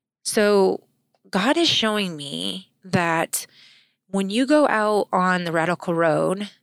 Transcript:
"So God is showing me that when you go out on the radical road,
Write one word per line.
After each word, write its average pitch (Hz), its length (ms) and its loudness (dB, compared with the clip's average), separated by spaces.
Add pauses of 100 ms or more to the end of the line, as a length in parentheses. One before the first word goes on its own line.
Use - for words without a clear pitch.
(240)
"So 202 600 2 (460)
God 240 280 0
is 339 120 2
showing 208 480 -2
me 165 520 -10 (140)
that 170 640 -2 (640)
when 190 200 -2
you 233 160 0
go 294 240 4
out 214 420 0
on 180 320 2
the 170 80 -6
radical 170 420 -2
road, 165 560 0 (140)